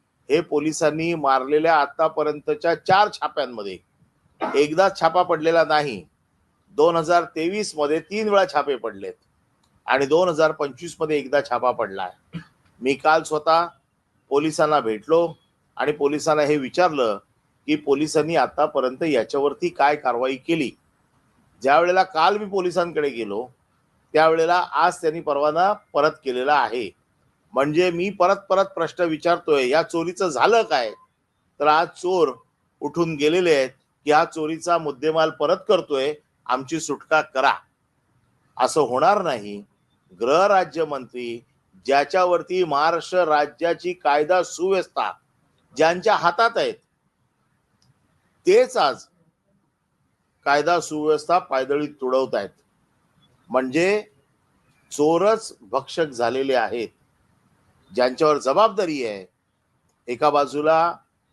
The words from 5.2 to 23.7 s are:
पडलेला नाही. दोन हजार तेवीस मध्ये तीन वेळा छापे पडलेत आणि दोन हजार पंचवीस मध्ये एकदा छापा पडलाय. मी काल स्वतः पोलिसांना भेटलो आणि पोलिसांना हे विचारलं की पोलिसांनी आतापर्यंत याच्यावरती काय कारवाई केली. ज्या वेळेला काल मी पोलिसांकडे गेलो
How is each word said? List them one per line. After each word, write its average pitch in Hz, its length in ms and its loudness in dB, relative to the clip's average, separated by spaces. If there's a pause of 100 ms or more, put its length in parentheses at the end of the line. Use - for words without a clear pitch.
पडलेला 165 400 2
नाही. 147 400 -2 (720)
दोन 165 200 4
हजार 165 280 2
तेवीस 185 520 -6
मध्ये 151 240 0
तीन 208 300 -6
वेळा 196 140 4 (100)
छापे 143 220 -2
पडलेत 98 380 -10 (720)
आणि 135 200 0
दोन 170 240 2
हजार 156 220 2
पंचवीस 151 480 -8
मध्ये 156 180 -2
एकदा 143 240 -2
छापा 123 300 -2
पडलाय. 98 680 -8 (420)
मी 131 120 0
काल 156 300 2
स्वतः 160 420 0 (640)
पोलिसांना 151 500 2
भेटलो 143 540 -2 (440)
आणि 135 140 -2
पोलिसांना 147 520 0
हे 151 140 2
विचारलं 131 600 0 (500)
की 147 80 0
पोलिसांनी 151 600 0
आतापर्यंत 131 680 0
याच्यावरती 143 680 -2
काय 147 260 2
कारवाई 131 400 -4
केली. 143 340 -4 (920)
ज्या 139 180 4
वेळेला 180 240 4
काल 180 340 0
मी 208 80 -8
पोलिसांकडे 175 640 -2
गेलो 113 380 -8 (640)